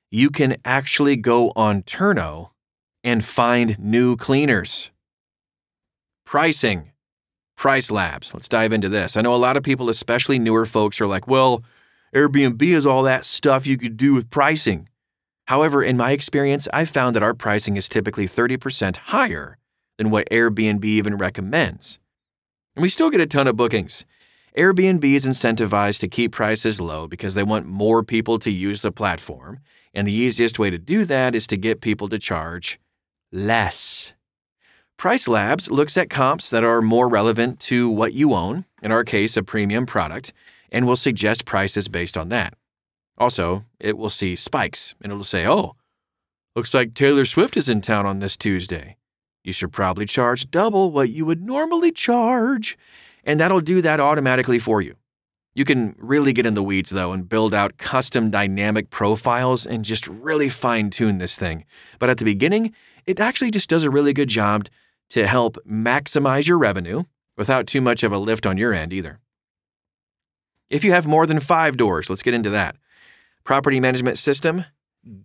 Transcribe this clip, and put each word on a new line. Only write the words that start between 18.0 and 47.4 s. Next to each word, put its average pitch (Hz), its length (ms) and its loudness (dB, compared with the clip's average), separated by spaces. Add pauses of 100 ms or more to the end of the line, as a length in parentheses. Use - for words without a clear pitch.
thirty 120 300 0
percent 123 400 -4
higher 196 600 -4 (400)
than 107 140 0
what 107 200 2
Airbnb 107 540 2
even 104 320 0
recommends. 98 840 -4 (760)
And - 80 -2
we 185 80 2
still 320 180 0
get 277 120 2
a 160 60 2
ton 139 200 0
of 117 100 2
bookings. 113 480 -2 (540)
Airbnb 185 460 4
is 139 200 4
incentivized 107 760 0
to 95 80 -4
keep 120 240 -2
prices 110 480 -2
low 80 260 -8
because 95 280 -8
they 101 80 0
want 104 240 0
more 104 360 2
people 113 380 -2
to 117 100 -4
use 101 320 -4
the 104 100 -2
platform, 87 680 -8 (340)
and 101 120 -2
the 101 60 -2
easiest 117 460 0
way 104 100 2
to 87 100 -4
do 185 280 0
that 131 280 0
is 110 120 -2
to 107 100 -2
get 104 240 -2
people 101 300 -2
to 110 80 -6
charge 87 600 -8 (540)
less. 101 800 -2 (840)
Price 240 300 0
Labs 113 420 0
looks 147 260 2
at 180 140 0
comps 139 400 0
that 113 140 2
are 117 160 4
more 113 280 4
relevant 117 520 2
to 120 280 0
what 110 260 0
you 139 200 2
own, 101 300 -2 (180)
in 110 100 -2
our 113 120 2
case, 110 320 0
a 107 60 0
premium 107 420 -2
product, - 480 -6 (380)
and 123 160 0
will 123 100 4
suggest 107 480 0
prices 98 440 -2
based 87 280 -6
on 85 120 -6
that. 113 260 -4 (640)
Also, 101 460 0 (160)
it 104 160 -2
will 104 140 -6
see 90 260 -4
spikes, - 680 -6
and 101 80 -10
it'll 101 140 -10
say, 90 220 -2
"Oh, 165 280 0 (800)
looks 123 200 -4
like 123 200 0
Taylor 139 300 4
Swift 196 320 2